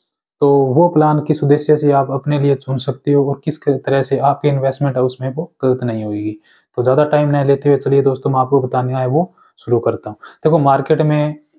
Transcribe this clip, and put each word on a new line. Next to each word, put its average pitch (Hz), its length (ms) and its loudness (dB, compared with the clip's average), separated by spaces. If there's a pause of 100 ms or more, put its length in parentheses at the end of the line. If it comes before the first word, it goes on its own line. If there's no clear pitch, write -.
(420)
तो 143 80 4 (160)
वो 151 240 2
प्लान 151 320 2
किस 151 200 -4
उद्देश्य 147 340 2
से 147 160 0
आप 135 200 0
अपने 143 280 -4
लिए 143 160 2
चुन 135 240 -8
सकते 139 320 -4
हो 139 160 2
और 139 160 -6
किस - 180 -6
तरह 135 420 0
से 135 160 -2
आपकी 143 280 0
investment 135 480 -2
है 127 80 0
उसमें 131 260 -4
वो 131 220 -10 (100)
गलत 127 220 0
नहीं 110 200 -4
होगी। 107 320 -6 (420)
तो 120 40 -2
ज़्यादा 135 240 2
time 147 220 0
नहीं 143 160 0
लेते 139 240 2
हुए 139 100 4
चलिए 139 240 0
दोस्तों, 131 280 -2
मैं 131 100 0
आपको 131 220 2
बताने 127 320 -2
आया 131 140 -2
वो 160 240 -2 (280)
शुरू 120 200 0
करता 110 300 -4
हूँ। 110 60 -14 (280)
देखो, 160 160 2
market 139 420 2
में 151 340 0 (220)